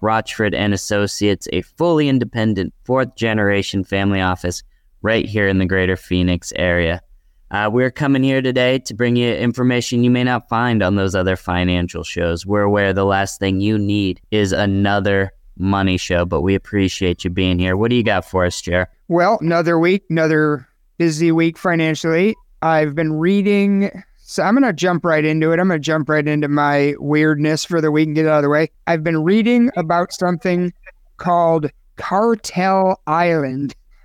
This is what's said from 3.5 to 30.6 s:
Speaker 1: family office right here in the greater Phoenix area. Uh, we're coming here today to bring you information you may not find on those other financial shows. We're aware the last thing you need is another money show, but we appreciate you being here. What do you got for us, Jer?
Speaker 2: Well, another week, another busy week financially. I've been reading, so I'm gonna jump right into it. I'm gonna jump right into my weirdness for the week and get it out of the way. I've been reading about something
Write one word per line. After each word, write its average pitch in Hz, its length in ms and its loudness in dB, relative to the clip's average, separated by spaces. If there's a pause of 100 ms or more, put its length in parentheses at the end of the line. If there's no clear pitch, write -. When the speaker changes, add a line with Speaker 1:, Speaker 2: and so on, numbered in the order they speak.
Speaker 1:
family 98 380 -2
office 90 420 -4 (380)
right 107 240 0
here 104 200 0
in 98 120 2
the 92 80 2
greater 92 300 2
Phoenix 90 600 -2
area. 85 440 0 (500)
Uh, 104 200 -2
we're 127 200 0
coming 139 340 0
here 135 160 2
today 127 400 0
to - 140 -12
bring 120 220 0
you 120 160 2
information 120 680 0
you 123 80 4
may 123 140 2
not 123 240 -2
find 117 340 0
on 95 140 2
those 95 180 0
other 92 220 0
financial 87 640 -2
shows. 85 440 -4
We're 104 160 0
aware 101 300 2
the 98 120 0
last 98 340 -2
thing 95 220 -2
you 107 180 0
need 101 420 -2 (100)
is 104 220 0
another 98 800 0 (280)
money 95 400 0
show, 87 260 0
but 87 160 -2
we 95 140 0
appreciate 92 680 -2
you 90 80 -4
being 90 280 0
here. 92 180 0
What 113 140 0
do 123 60 2
you 117 60 2
got 101 220 0
for 90 220 -2
us, - 140 -4
Jer? 90 280 -2 (200)
Speaker 2:
Well, 175 320 2
another 170 380 0
week, 180 300 0
another 156 580 0 (300)
busy 165 340 0
week 165 280 0
financially. 165 760 0 (280)
I've 156 320 0
been 160 180 -2
reading, 202 800 2 (280)
so - 260 -6
I'm 202 100 2
gonna 262 180 2
jump 170 320 -2
right 156 200 2
into 156 260 0
it. 165 80 2
I'm 185 100 2
gonna 165 120 0
jump 156 280 -2
right 151 200 0
into 147 180 0
my 143 520 2
weirdness 151 680 0
for 170 160 -2
the 156 100 0
week 156 160 2
and 151 80 -4
get 156 120 2
it - 20 2
out 156 80 4
of 147 60 2
the 143 80 0
way. 151 200 0 (160)
I've 165 160 -2
been 156 220 -2
reading 233 520 2
about 175 360 -2
something 180 600 -2 (440)